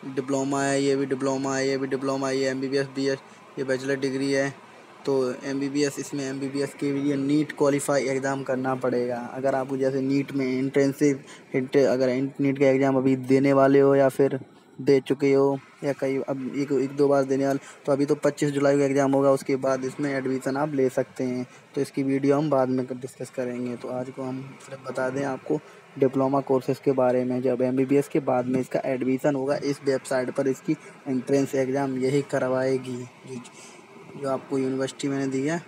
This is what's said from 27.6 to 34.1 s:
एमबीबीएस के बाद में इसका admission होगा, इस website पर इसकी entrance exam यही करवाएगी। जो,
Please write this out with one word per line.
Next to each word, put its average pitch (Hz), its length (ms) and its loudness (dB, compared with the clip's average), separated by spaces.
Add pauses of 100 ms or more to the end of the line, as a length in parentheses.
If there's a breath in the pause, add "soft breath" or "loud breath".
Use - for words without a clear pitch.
एमबीबीएस 131 460 2
के 160 120 0
बाद 131 260 0
में 127 140 0
इसका - 260 -2
admission 131 500 0
होगा, 135 200 -2
इस 143 300 -4
website 131 440 0
पर 135 180 -2
इसकी 135 280 -2 (320 loud breath)
entrance 135 480 0
exam 135 420 -2
यही 135 240 2 (100)
करवाएगी। 127 640 -2
जो, 127 420 -14 (800 loud breath)